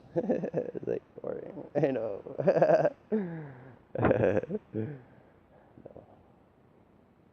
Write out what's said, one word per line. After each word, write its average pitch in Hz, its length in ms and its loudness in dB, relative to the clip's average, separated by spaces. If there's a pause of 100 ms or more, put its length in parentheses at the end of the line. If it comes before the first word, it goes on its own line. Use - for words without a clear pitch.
(160)
<laughs> - 0 -
It's - 720 0
like, - 160 -2 (180)
boring. - 500 -8
<laughs> - 40 -20
I 147 160 4
know. 110 360 -4
<laughs> 151 2750 0 (840)
No. - 180 -18 (1300)